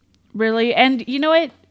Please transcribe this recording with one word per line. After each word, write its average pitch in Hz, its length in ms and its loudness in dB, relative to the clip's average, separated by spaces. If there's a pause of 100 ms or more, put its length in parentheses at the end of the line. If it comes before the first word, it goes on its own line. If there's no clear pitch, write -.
(340)
Really? 226 400 0
And 254 340 0
you 269 120 -2
know 311 100 0
what? 320 220 2 (180)